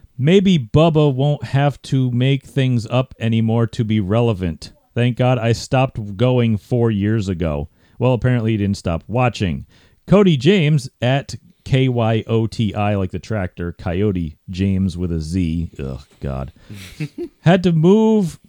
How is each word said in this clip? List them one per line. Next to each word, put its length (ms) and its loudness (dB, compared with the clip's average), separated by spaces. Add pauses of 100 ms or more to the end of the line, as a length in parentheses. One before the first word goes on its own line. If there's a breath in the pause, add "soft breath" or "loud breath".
(180 soft breath)
Maybe 400 4
Bubba 560 2
won't 300 -2
have 380 0
to 280 0
make 340 0
things 420 0
up 340 -2
anymore 480 2
to 160 -4
be 160 0
relevant. 720 -2 (220)
Thank 240 0
God 200 2
I 140 0
stopped 640 -2
going 400 2
four 340 -2
years 380 0
ago." 400 -4 (300 soft breath)
Well, 140 2
apparently 400 0
he 60 0
didn't 180 0
stop 300 -4
watching. 600 -2 (400 soft breath)
Cody 300 4
James, 540 2 (100)
at 340 -2 (300)
K 240 2
Y 400 0
O 180 0
T 280 -4
I, 200 -2
like 160 -2
the 80 -8
tractor, 540 -8
Coyote 640 -4 (120)
James 480 -2
with 140 -4
a 100 -2
Z. 500 -2 (120)
Ugh, 180 -8 (200)
God. 320 -8 (460 loud breath)
<laughs> 420 -12
"Had 240 4
to 80 2
move 680 2 (100)